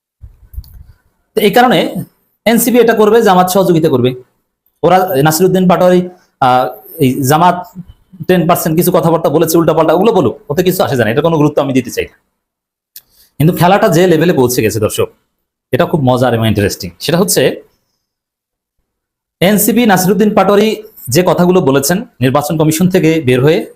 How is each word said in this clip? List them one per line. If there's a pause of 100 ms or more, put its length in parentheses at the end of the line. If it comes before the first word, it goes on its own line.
(1400)
তো
এই
কারণে (680)
এনসিপি
এটা
করবে, (100)
জামাত
সহযোগিতা
করবে। (720)
ওরা (300)
নাসিরুদ্দিন
পাটোয়ারি, (440)
আহ, (380)
এই (200)
জামাত (680)
টেন
পার্সেন্ট
কিছু
কথাবার্তা
বলেছে
উল্টাপাল্টা,
ওগুলো
বলুক, (120)
ওতে
কিছু
আসে
যায়
না,
এটা
কোনো
গুরুত্ব
আমি
দিতে
চাই
না। (1200)
কিন্তু
খেলাটা
যে
লেভেলে
পৌঁছে
গেছে
দর্শক, (640)
এটা
খুব (100)
মজার
এবং
ইন্টারেস্টিং। (160)
সেটা
হচ্ছে (2000)
এনসিপি (100)
নাসিরুদ্দিন
পাটোয়ারি (460)
যে
কথাগুলো (100)
বলেছেন (260)
নির্বাচন
কমিশন
থেকে (180)
বের
হয়ে, (160)